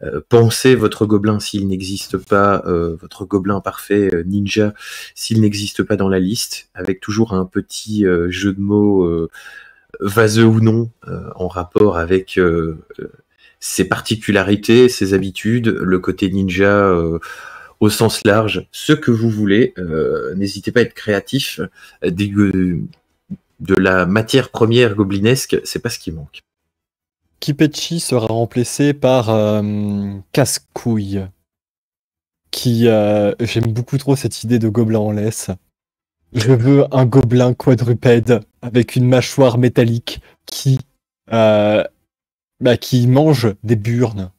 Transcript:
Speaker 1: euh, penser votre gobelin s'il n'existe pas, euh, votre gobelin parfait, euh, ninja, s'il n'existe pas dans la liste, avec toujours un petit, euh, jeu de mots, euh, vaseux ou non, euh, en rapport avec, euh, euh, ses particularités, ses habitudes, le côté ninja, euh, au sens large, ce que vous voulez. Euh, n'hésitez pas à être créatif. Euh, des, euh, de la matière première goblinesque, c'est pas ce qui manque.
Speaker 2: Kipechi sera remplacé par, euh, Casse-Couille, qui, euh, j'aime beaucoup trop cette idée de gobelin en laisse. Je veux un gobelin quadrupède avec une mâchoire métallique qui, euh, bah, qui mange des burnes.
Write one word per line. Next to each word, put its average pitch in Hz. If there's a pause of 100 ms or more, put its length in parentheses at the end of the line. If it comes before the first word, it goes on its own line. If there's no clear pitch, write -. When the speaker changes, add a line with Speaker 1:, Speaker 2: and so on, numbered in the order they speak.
Speaker 1:
euh, 71
penser 117
votre 107
gobelin 104
s'il 98
n'existe 95
pas, 101
euh, 85
votre -
gobelin 95
parfait, 98
euh, 85
ninja, 101 (400)
s'il -
n'existe 104
pas 98
dans 98
la 95
liste, -
avec 92
toujours 107
un 92
petit, 104
euh, 87
jeu 95
de 98
mots, 101
euh, 85 (720)
vaseux 107
ou 110
non, 113 (180)
euh, 87
en 92
rapport 90
avec, 87
euh, 82 (240)
euh, - (500)
ses -
particularités, 110
ses 98
habitudes, 107
le 92
côté 95
ninja, 98
euh, 87 (640)
au 107
sens 107
large, 104
ce -
que 147
vous 113
voulez. 107
Euh, 78
n'hésitez 98
pas 123
à -
être -
créatif. - (440)
Euh, 95
des, 101
euh, 92 (800)
de 95
la 92
matière 110
première 117
goblinesque, 104
c'est -
pas 117
ce -
qui -
manque. 78 (1000)
Speaker 2:
Kipechi 156
sera 117
remplacé 120
par, 127
euh, 104 (180)
Casse-Couille, 101 (1200)
qui, 117
euh, 104
j'aime 113
beaucoup 120
trop 135
cette -
idée 117
de 113
gobelin 110
en 107
laisse. 107 (840)
Je 120
veux 135
un 131
gobelin 123
quadrupède 120 (220)
avec 120
une 127
mâchoire 123
métallique 120 (260)
qui, 135 (520)
euh, 107 (760)
bah, 120
qui 123
mange 127 (100)
des 110
burnes. 107